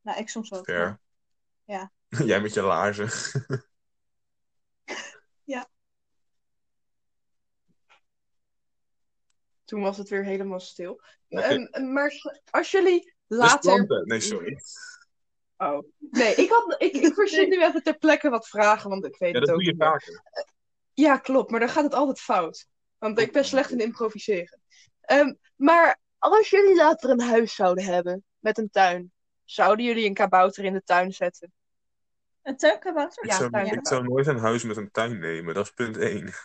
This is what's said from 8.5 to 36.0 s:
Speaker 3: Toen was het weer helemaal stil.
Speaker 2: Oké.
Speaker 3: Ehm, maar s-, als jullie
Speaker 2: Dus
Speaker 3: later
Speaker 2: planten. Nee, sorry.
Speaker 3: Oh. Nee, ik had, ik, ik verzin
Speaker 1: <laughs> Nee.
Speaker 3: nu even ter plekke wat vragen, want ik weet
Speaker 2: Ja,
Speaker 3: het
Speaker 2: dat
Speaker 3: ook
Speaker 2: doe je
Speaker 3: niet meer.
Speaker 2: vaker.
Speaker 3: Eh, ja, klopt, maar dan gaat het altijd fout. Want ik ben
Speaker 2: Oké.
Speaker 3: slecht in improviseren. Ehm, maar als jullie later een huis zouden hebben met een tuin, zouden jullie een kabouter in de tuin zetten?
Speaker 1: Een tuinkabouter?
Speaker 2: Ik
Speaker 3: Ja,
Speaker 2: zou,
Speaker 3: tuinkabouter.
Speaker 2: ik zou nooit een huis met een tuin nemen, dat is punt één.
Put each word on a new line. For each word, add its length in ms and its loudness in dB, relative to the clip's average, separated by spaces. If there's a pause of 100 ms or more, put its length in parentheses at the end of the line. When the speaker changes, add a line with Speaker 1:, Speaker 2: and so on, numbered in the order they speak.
Speaker 3:
Toen 160 -10
was 160 -4
het 120 -14
weer 160 -4
helemaal 360 -6
stil. 400 -14 (280)
Speaker 2:
Oké. 140 -6
Speaker 3:
Ehm, 500 -4
maar 180 -2
s-, 180 -16 (220)
als 200 -2
jullie 300 4 (260)
Speaker 2:
Dus 120 -4
Speaker 3:
later 220 6 (140)
Speaker 2:
planten. 320 0
Nee, 140 -2
sorry. 380 -8 (1000)
Speaker 3:
Oh. 220 -4 (200)
Nee, 360 0
ik 160 4
had, 320 4
ik, 100 2
ik 220 2
verzin 340 2
Speaker 1:
<laughs> 0 -
Nee. 100 2
Speaker 3:
nu 60 4
even 180 2
ter 160 -2
plekke 320 2
wat 180 -4
vragen, 420 2
want 140 -8
ik 120 -12
weet 160 -2
Speaker 2:
Ja, 60 0
Speaker 3:
het 80 2
Speaker 2:
dat 100 2
Speaker 3:
ook 40 0
Speaker 2:
doe 40 -2
je 60 0
Speaker 3:
niet 100 -4
meer. 100 4
Speaker 2:
vaker. 340 -6
Speaker 3:
Eh, 200 -12 (500)
ja, 240 4
klopt, 320 -2
maar 100 -2
dan 80 0
gaat 160 0
het 100 -2
altijd 260 -2
fout. 460 -4 (320)
Want 200 -4
ik 140 0
ben 80 2
Speaker 2:
Oké. 100 -2
Speaker 3:
slecht 200 0
in 100 -4
improviseren. 800 -6 (400)
Ehm, 340 2 (220)
maar 440 4 (180)
als 320 4
jullie 260 6
later 340 4
een 100 2
huis 340 0
zouden 300 0
hebben 400 -4 (140)
met 200 -4
een 120 -6
tuin, 420 0 (320)
zouden 400 0
jullie 220 -2
een 80 -2
kabouter 500 2
in 80 -2
de 120 -6
tuin 280 0
zetten? 400 -8 (920)
Speaker 1:
Een 140 -10
tuinkabouter? 680 -2
Speaker 2:
Ik 60 -6
Speaker 3:
Ja, 60 0
Speaker 2:
zou, 140 -2
Speaker 3:
tuinkabouter. 280 -4
Speaker 2:
ik 100 -8
zou 260 -2
nooit 120 0
een 120 0
huis 260 -2
met 120 -6
een 140 -10
tuin 280 -4
nemen, 360 -8
dat 100 -2
is 80 -12
punt 240 -6
één. 360 -6 (120)